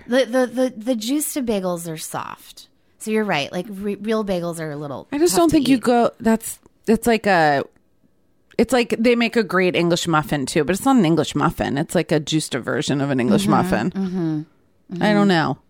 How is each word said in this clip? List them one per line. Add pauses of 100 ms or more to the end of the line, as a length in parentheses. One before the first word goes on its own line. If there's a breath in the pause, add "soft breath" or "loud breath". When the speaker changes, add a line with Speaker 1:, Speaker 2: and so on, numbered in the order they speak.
Speaker 1:
The,
the,
the,
the
Justa
bagels
are
soft. (300)
So
you're
right.
Like,
re-,
real
bagels
are
a
little
Speaker 2:
I
just
Speaker 1:
tough
Speaker 2:
don't
Speaker 1:
to
Speaker 2:
think
you
Speaker 1:
eat.
Speaker 2:
go, (100)
that's, (260)
it's
like
a, (920)
it's
like
they
make
a
great
English
muffin
too,
but
it's
not
an
English
muffin.
It's
like
a
Justa
version
of
an
English
Speaker 1:
Mm-hmm,
Speaker 2:
muffin.
Speaker 1:
mm-hmm,
Speaker 2:
I
don't
Speaker 1:
mm-hmm.
Speaker 2:
know. (120)